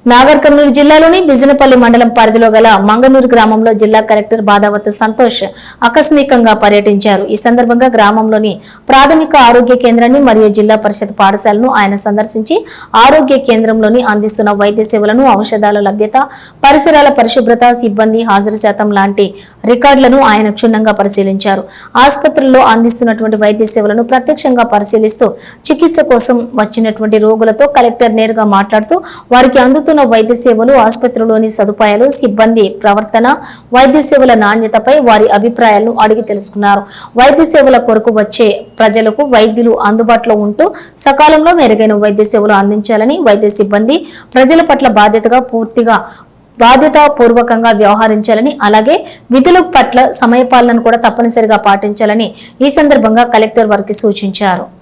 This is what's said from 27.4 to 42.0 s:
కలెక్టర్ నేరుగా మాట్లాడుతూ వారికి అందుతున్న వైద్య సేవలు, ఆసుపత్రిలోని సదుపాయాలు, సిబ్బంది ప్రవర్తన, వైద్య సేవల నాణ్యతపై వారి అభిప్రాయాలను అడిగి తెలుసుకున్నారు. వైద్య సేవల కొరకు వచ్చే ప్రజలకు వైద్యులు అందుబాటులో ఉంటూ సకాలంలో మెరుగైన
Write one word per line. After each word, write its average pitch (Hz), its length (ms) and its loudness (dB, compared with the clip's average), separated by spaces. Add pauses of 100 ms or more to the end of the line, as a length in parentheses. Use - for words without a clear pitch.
కలెక్టర్ 240 420 0
నేరుగా 220 280 -2 (100)
మాట్లాడుతూ 214 400 -2 (380)
వారికి 254 300 2
అందుతున్న 269 220 0 (240)
వైద్య 226 300 0
సేవలు, 233 320 0 (100)
ఆసుపత్రిలోని 226 720 -2
సదుపాయాలు, 208 500 0 (120)
సిబ్బంది 220 460 0 (200)
ప్రవర్తన, 214 440 0 (480)
వైద్య 262 240 4 (100)
సేవల 254 240 2 (100)
నాణ్యతపై 220 520 0 (120)
వారి 214 200 2 (100)
అభిప్రాయాలను 220 540 0 (120)
అడిగి 220 260 0
తెలుసుకున్నారు. 202 520 -2 (380)
వైద్య 285 320 4
సేవల 262 260 2 (100)
కొరకు 220 320 0
వచ్చే 214 280 -2 (320)
ప్రజలకు 220 420 0 (120)
వైద్యులు 226 400 0 (160)
అందుబాటులో 226 460 0 (100)
ఉంటూ 208 220 -2 (380)
సకాలంలో 302 540 2
మెరుగైన 214 460 0